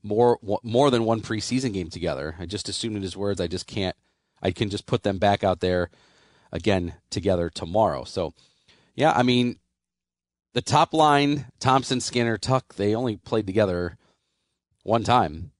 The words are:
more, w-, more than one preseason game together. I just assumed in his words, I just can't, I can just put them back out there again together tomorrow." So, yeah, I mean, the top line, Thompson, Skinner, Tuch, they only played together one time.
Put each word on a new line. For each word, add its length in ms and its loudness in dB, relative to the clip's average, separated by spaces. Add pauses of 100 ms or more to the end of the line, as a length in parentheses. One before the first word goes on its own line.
more, 380 4
w-, 220 -4
more 280 4
than 140 2
one 160 2
preseason 520 -4
game 180 -6
together. 480 -6
I 80 -10
just 220 -8
assumed 280 -6
in 60 -6
his 140 -8
words, 260 -4
I 40 -2
just 200 -6
can't, 280 -4 (460)
I 120 0
can 180 -4
just 160 -8
put 160 -2
them 160 -2
back 260 2
out 160 0
there 300 0 (600)
again 440 -2 (160)
together 400 0
tomorrow." 540 -2
So, 280 -6 (640)
yeah, 180 2
I 100 2
mean, 360 2 (960)
the 80 -2
top 320 2
line, 520 4 (120)
Thompson, 420 2
Skinner, 380 0
Tuch, 380 -2
they 180 0
only 220 -2
played 300 -2
together 520 0 (840)
one 220 2
time. 560 0